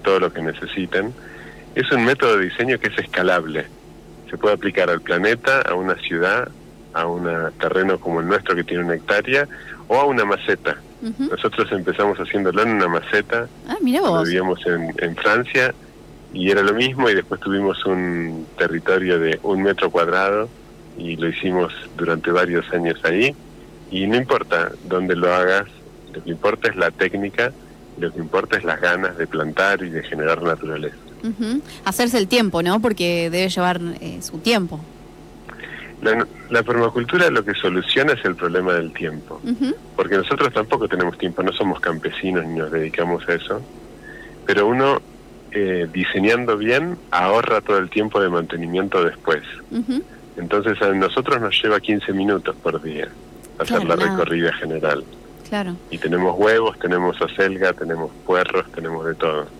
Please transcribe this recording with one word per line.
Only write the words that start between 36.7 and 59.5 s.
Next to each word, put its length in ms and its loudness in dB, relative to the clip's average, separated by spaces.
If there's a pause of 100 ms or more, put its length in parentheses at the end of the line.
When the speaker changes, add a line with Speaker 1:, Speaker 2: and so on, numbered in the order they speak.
Speaker 1:
lo 160 2
que 80 -2
soluciona 600 2
es 120 -4
el 100 0
problema 380 0
del 180 0
tiempo. 520 -8
Speaker 2:
Ujú. 320 -2 (200)
Speaker 1:
Porque 220 2
nosotros 340 0
tampoco 360 0
tenemos 300 0
tiempo, 260 -2
no 100 0
somos 260 0
campesinos 640 -2
ni 120 -6
nos 140 -2
dedicamos 580 -2
a 60 4
eso. 260 -4 (840)
Pero 180 4
uno, 340 4 (520)
eh, 420 0
diseñando 640 2
bien, 400 2 (140)
ahorra 500 4
todo 160 2
el 140 0
tiempo 280 0
de 100 4
mantenimiento 720 0
después. 400 0 (260)
Speaker 2:
Ujú. 320 -2 (360)
Speaker 1:
Entonces 440 0
a 100 4
nosotros 480 2
nos 220 0
lleva 180 2
quince 340 -2
minutos 420 0
por 260 -4
día 280 -8 (500)
hacer 220 0
Speaker 2:
Claro, 80 -2
Speaker 1:
la 60 6
Speaker 2:
nada. 220 2
Speaker 1:
recorrida 360 0
general. 500 -2 (460)
Speaker 2:
Claro. 260 -4 (160)
Speaker 1:
Y 80 -10
tenemos 360 2
huevos, 440 4
tenemos 420 0
acelga, 520 0
tenemos 360 -4 (160)
puerros, 460 2
tenemos 340 -6
de 80 -2
todo. 320 -2 (140)